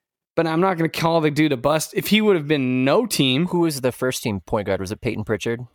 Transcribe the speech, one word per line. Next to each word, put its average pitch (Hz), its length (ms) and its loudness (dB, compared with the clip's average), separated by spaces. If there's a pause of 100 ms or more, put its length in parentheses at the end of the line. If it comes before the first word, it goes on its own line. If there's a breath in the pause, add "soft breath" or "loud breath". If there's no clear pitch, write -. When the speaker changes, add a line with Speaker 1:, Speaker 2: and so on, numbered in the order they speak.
(360)
Speaker 1:
but 165 100 2
I'm 160 160 2
not 190 160 0
gonna 165 100 0
call 165 320 0
the 151 100 2
dude 151 220 2
a 127 60 -2
bust. 147 360 0
If 180 120 -4
he 214 160 4
would 202 140 4
have 147 120 -4
been 127 360 0
no 170 200 2
team 147 440 0
Speaker 2:
Who 175 120 0
was 147 220 0
the 127 100 0
first 127 300 -4
team 101 180 -4
point 104 260 -4
guard? 95 140 -2
Was 95 120 -6
it 104 100 -10
Peyton 107 220 -4
Pritchard 117 360 -4 (140)